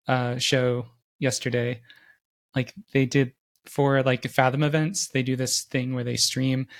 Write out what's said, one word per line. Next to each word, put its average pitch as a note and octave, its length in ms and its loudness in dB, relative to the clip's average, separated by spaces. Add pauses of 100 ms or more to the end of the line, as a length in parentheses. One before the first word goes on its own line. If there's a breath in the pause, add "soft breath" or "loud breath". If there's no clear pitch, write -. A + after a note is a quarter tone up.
uh, B2 300 0
show B2 500 0 (320)
yesterday. B2 640 -2 (720 soft breath)
Like, B2+ 200 -2 (180)
they C3+ 140 4
did B2+ 260 2 (320)
for, C#3 380 2
like, B2+ 260 0
Fathom C3 340 2
events, D#3 460 0
they C3 140 -2
do B2+ 120 -2
this B2+ 280 -4
thing B2+ 320 -4
where B2 100 -4
they A#2+ 120 -4
stream, C3 520 0 (120)